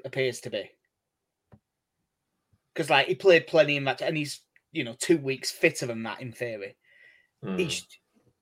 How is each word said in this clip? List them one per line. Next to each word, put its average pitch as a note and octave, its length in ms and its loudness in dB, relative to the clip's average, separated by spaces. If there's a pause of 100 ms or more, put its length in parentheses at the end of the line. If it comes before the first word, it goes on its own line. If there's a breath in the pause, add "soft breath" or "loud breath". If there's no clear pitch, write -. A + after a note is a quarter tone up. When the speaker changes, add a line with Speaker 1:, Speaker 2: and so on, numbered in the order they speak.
Speaker 1:
appears C3 360 -4
to A#2+ 80 -12
be. G#2 220 -8 (2000)
'Cause, D3+ 160 -4
like, C#3 180 4
he F3+ 80 -2
played F3 320 6
plenty D3 280 4
in C#3 100 -4
that, C3 160 -2
and D#3 140 -2
he's, D3 260 -8 (300)
you D3 120 -6
know, A#2 160 -10
two E3+ 180 4
weeks C3+ 340 -6
fitter - 360 0
than A2+ 160 -6
that G#2+ 180 -8
in B2+ 100 -12
theory. A2 460 -8 (680 soft breath)
Speaker 2:
Hmm. - 140 -6
Speaker 1:
He's, E3+ 280 -4 (560)